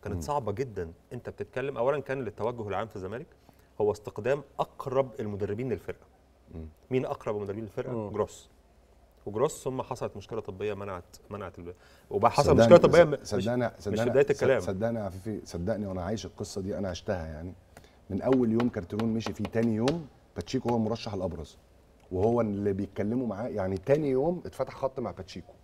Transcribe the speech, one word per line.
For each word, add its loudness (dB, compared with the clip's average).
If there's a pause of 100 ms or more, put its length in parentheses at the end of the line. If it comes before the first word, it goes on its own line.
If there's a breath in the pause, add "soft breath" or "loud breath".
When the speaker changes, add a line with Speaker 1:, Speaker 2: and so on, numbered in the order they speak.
Speaker 1:
كانت -6
Speaker 2:
مم. -4
Speaker 1:
صعبة -2
جدًا. -6 (220)
أنت -12
بتتكلم -6
أولًا 2
كان -6
للتوجه -6
العام -2
في -14
الزمالك -8 (540 soft breath)
هو 4
استقدام -2 (180)
أقرب 0 (120)
المدربين -4
للفرقة. -6 (480)
Speaker 2:
مم. -10 (240)
Speaker 1:
مين 2
أقرب -6
المدربين -6
للفرقة؟ -8
Speaker 3:
مم. -6
Speaker 1:
جروس. -4 (760)
وجروس -2
ثم -4
حصلت -8
مشكلة -10
طبية -6
منعت، -10 (140)
منعت -12
ال-، -14 (360 soft breath)
وبقى 4
حصل 4
Speaker 2:
صدقني، 8
Speaker 1:
مشكلة 12
طبية 10
م-، 0
Speaker 2:
صدقني، 0
Speaker 1:
مش، -2
مش -20
Speaker 2:
صدقني، 0
Speaker 1:
في 2
بداية 6
الكلام. 4
Speaker 2:
صدقني -2
يا -6
عفيفي، -6
صدقني -4
وانا -6
عايش -4
القصة -8
دي، -4
انا -4
عشتها -4
يعني. -10 (580 loud breath)
من -2
اول 4
يوم 4
كارتيرون -4
مشي -4
فيه، -6
تاني 0
يوم 0 (300)
باتشيكو -4
هو 2
المرشح -2
الابرز، -6 (540)
وهو 2
اللي 0
بيتكلموا -2
معاه، -4
يعني -2
تاني 2
يوم 0
اتفتح -6
خط -4
مع -4
باتشيكو. -14 (120)